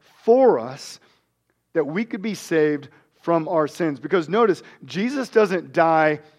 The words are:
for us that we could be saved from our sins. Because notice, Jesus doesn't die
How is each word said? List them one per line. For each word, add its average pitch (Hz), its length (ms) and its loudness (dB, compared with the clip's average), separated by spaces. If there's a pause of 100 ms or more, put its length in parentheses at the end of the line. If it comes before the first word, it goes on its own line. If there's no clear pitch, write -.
(220)
for 233 360 4
us 127 420 -12 (720)
that 156 140 0
we 170 180 -4
could 233 160 -12
be 208 140 -6
saved 151 560 -2 (320)
from 165 260 0
our 160 180 0
sins. 143 340 -6
Because 151 280 -2
notice, 202 340 0 (220)
Jesus 220 460 -6
doesn't 175 420 0
die 156 480 2 (180)